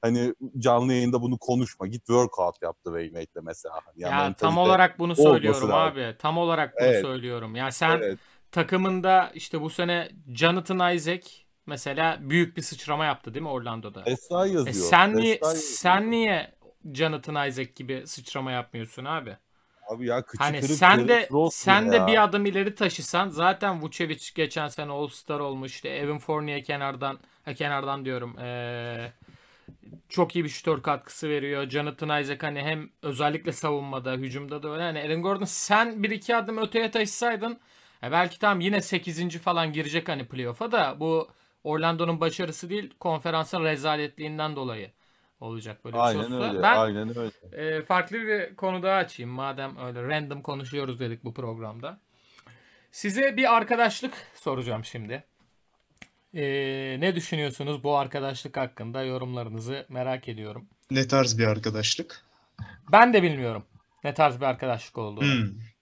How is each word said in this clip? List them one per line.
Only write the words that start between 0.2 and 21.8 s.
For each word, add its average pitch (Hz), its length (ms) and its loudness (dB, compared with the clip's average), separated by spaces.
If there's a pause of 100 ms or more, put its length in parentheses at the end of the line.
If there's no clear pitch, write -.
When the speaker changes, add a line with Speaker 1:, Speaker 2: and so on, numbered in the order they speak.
Speaker 1:
canlı 123 360 4
yayında 123 280 2
bunu 120 160 0
konuşma. 123 500 -2
Git 113 120 -8
workout 113 640 2
yap 85 240 -6
Dwayne 82 380 -6
Wade'le 82 200 -14
mesela. 80 380 -12 (140)
Yani 87 160 -4
Speaker 2:
Ya 139 60 0
tam 143 80 2
Speaker 1:
mentalite 165 340 0
Speaker 2:
olarak 185 400 6
bunu 170 120 0
Speaker 1:
olması 151 120 6
Speaker 2:
söylüyorum 131 460 6
Speaker 1:
lazım. 151 300 2
Speaker 2:
abi. 113 200 -4
Tam 160 180 0
olarak 165 420 2
bunu 123 80 6
Speaker 1:
Evet. 113 140 6
Speaker 2:
söylüyorum. 120 540 -6
Ya 131 160 -4
sen 165 260 2
Speaker 1:
Evet. 104 220 -2 (320)
Speaker 2:
takımında 185 840 4
işte 160 260 -6
bu 156 80 -6
sene 175 400 -2 (260)
Jonathan 175 600 4
Isaac 170 320 -4 (380)
mesela 147 560 -2
büyük 165 360 2
bir 170 40 -6
sıçrama 151 440 -4
yaptı 131 280 -4
değil 151 100 -6
mi 160 60 -8
Orlando'da? 113 560 -8
Speaker 1:
Esra 175 400 0
yazıyor. 170 220 2
Speaker 2:
E 107 60 -4
sen 170 420 6
niye, 220 200 4
Speaker 1:
Esra 156 120 2
yazıyor. 160 160 2
Speaker 2:
sen 185 480 2
niye 220 440 0 (380)
Jonathan 147 540 -2
Isaac 131 280 -6
gibi 131 300 -8
sıçrama 131 460 -8
yapmıyorsun 120 540 -8
abi? 135 320 -8 (520)
Speaker 1:
Abi 117 180 -6
ya 120 140 0
kıçı 123 220 -4
Speaker 2:
Hani 147 160 0
Speaker 1:
kırık 135 160 0
Speaker 2:
sen 185 280 8
de, - 40 0
Speaker 1:
Derrick 233 260 4
Rose 151 120 4
mu 160 60 2
Speaker 2:
sen 208 400 4